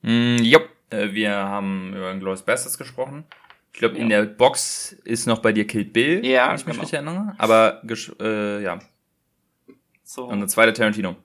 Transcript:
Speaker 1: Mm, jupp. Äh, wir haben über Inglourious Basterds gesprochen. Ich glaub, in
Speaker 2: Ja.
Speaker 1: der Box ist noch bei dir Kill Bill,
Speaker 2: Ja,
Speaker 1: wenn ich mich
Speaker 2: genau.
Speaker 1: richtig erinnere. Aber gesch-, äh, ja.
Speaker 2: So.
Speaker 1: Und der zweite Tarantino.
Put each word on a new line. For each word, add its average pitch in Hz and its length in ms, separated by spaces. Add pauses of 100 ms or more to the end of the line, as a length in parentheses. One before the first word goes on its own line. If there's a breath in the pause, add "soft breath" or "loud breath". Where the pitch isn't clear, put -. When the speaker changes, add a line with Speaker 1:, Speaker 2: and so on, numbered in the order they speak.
Speaker 1:
Mm, 120 360
jupp. 120 320 (200)
Äh, 104 240
wir 104 220
haben 98 600
über 92 160
Inglourious 95 320
Basterds - 360
gesprochen. 139 460 (480 loud breath)
Ich - 60
glaub, - 140
in 117 160
Speaker 2:
Ja. 104 120
Speaker 1:
der 107 60
Box - 680 (100)
ist 117 240
noch 113 120
bei 110 120
dir 104 160
Kill 101 180
Bill, 156 400
Speaker 2:
Ja, 131 240
Speaker 1:
wenn - 60
ich - 100
mich 160 80
Speaker 2:
genau. - 80
Speaker 1:
richtig 156 140
erinnere. 180 420
Aber 110 460
gesch-, 113 360
äh, 104 440
ja. 90 160 (1200)
Speaker 2:
So. - 220
Speaker 1:
Und 110 140
der 101 80
zweite 113 260
Tarantino. 104 520